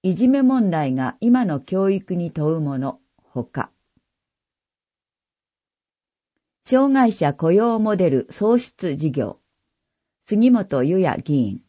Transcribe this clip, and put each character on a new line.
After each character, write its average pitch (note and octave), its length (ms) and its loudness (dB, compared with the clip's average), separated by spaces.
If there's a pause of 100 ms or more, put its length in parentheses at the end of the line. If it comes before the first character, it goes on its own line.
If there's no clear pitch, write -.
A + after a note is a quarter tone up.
い F#3 120 0
じ A#3+ 140 2
め C#4 120 2
問 B3+ 300 2
題 D3 240 -2
が C3 260 -4
今 A#3+ 240 2
の D3 160 -2
教 F#3+ 300 -2
育 F#3+ 240 -4
に E3+ 160 -6
問 D#3+ 240 -2
う D#3+ 60 -4
も C#3 180 -4
の、 C3+ 220 -8 (220)
ほ B2 220 -8
か。 - 260 -10 (3000)
障 C4+ 300 2
害 B3 180 4
者 D3 220 -2
雇 E3 180 0
用 A3+ 260 2
モ G#3+ 180 0
デ F3+ 120 2
ル C3+ 220 0
創 A3+ 280 0
出 F3+ 360 -6
事 D3+ 160 -4
業。 B2+ 300 -8 (880)
杉 A3+ 240 2
本 F#3+ 340 0
裕 F3+ 200 0
也 C#3 160 -2
議 D3 140 -4
員。 G#2+ 340 -2